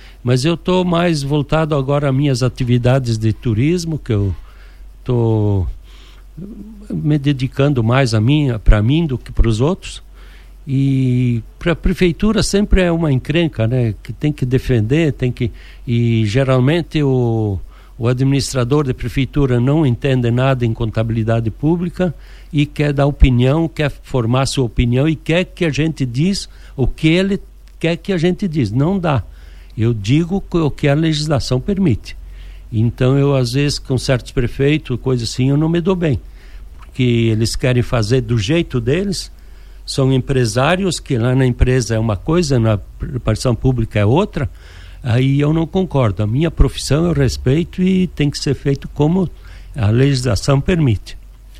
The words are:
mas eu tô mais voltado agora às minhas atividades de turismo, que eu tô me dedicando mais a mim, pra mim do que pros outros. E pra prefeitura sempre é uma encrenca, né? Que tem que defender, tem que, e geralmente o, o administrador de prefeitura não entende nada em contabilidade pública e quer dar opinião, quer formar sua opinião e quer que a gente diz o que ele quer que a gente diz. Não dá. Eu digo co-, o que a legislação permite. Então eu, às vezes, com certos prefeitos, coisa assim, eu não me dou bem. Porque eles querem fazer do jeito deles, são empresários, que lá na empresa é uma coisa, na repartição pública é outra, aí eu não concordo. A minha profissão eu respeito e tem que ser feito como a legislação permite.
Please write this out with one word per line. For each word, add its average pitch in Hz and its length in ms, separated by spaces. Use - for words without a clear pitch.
mas 123 220
eu 170 120
tô 185 260
mais 170 380
voltado 151 540
agora 143 340
às 135 60
minhas 135 260
atividades 123 800
de 110 140
turismo, 151 640
que - 140
eu 101 200
tô 107 640
me 156 280
dedicando 135 680
mais 120 300
a 110 80
mim, 143 280
pra 107 180
mim 147 240
do 131 120
que - 140
pros 113 280
outros. 160 440
E 131 760
pra 170 180
prefeitura 190 680
sempre 196 380
é 175 100
uma 165 200
encrenca, 143 560
né? 117 360
Que - 80
tem 147 220
que 143 120
defender, 127 680
tem 123 180
que, 117 180
e 117 380
geralmente 131 760
o, 117 560
o 113 100
administrador 131 800
de 127 80
prefeitura 123 640
não 143 260
entende 127 440
nada 127 360
em 110 80
contabilidade 113 760
pública 175 640
e 147 140
quer 147 260
dar 139 140
opinião, 135 600
quer 151 220
formar 127 560
sua 127 200
opinião 123 420
e 160 80
quer 170 300
que - 180
a 165 60
gente 143 360
diz 151 440
o 127 100
que - 220
ele 190 320
quer 165 160
que - 160
a 185 60
gente 175 300
diz. 143 240
Não 156 280
dá. 151 240
Eu 113 160
digo 151 480
co-, 165 240
o 139 60
que - 180
a 139 40
legislação 151 680
permite. 180 560
Então 120 480
eu, 143 160
às 123 200
vezes, 143 260
com - 180
certos - 360
prefeitos, 139 640
coisa 127 240
assim, 127 280
eu 143 40
não 156 140
me 170 100
dou 185 160
bem. 165 240
Porque - 260
eles 113 520
querem 123 280
fazer 117 360
do 120 180
jeito 131 440
deles, 170 500
são 135 260
empresários, 135 880
que - 180
lá 123 160
na 131 120
empresa 123 500
é 110 40
uma 110 180
coisa, 156 420
na 110 180
repartição 117 560
pública 117 440
é 104 60
outra, 143 440
aí 131 380
eu 147 140
não 165 120
concordo. 139 580
A 104 40
minha 147 240
profissão - 540
eu 175 80
respeito 139 680
e 185 260
tem 143 220
que - 80
ser 143 160
feito 139 360
como 165 400
a 104 160
legislação 127 720
permite. 143 580